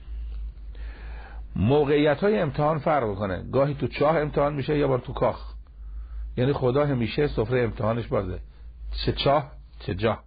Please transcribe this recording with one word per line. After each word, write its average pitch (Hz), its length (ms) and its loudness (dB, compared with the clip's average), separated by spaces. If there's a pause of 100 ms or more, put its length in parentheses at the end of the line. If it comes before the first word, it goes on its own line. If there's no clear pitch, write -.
(1600)
موقعیت‌های 147 840 4
امتحان 151 380 2
فرق 135 320 2
می‌کنه. 95 420 -2
گاهی 139 220 4
تو 139 140 -2
چاه 147 300 4
امتحان 147 360 2
می‌شه، 147 240 0
یه 143 100 2
بار 127 120 2
تو 120 140 -8
کاخ. - 400 -2 (840)
یعنی 127 160 2
خدا 135 320 2
همیشه 139 420 0
سفره 123 360 0
امتحانش 110 440 -2
بازه، 95 320 -2 (640)
چه 151 60 2
چاه، 143 400 2 (280)
چه 104 160 -4
جا. 104 320 0